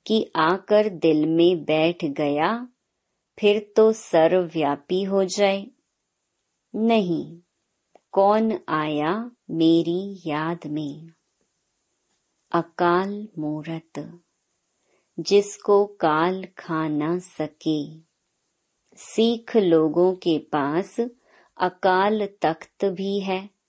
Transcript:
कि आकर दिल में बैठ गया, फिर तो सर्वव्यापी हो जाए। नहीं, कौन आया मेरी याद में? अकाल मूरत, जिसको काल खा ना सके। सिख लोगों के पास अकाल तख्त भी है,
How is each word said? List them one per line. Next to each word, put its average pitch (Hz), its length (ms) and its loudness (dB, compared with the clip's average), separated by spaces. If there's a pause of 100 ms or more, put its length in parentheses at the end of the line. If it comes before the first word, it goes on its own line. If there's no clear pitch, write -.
कि 220 280 0
आकर 196 540 2
दिल 156 360 2
में 165 380 4
बैठ 160 420 0
गया, 156 640 -2 (680)
फिर 208 360 0
तो 220 180 6
सर्वव्यापी 165 1080 0
हो 196 220 0
जाए। 196 420 -2 (1080)
नहीं, 180 640 0 (720)
कौन 208 560 2
आया 156 640 -4 (180)
मेरी 170 760 0
याद 160 420 -4
में? 151 400 -8 (1400)
अकाल 185 760 -2 (120)
मूरत, 156 840 -10 (1000)
जिसको 202 640 2
काल 180 600 -2 (120)
खा 160 300 -6
ना 151 320 -2
सके। 156 800 -6 (960)
सिख 226 640 -2
लोगों 170 580 2
के 170 240 -2
पास 151 600 -4 (580)
अकाल 196 720 0 (120)
तख्त - 440 -4
भी 196 340 -4
है, 190 300 -6 (200)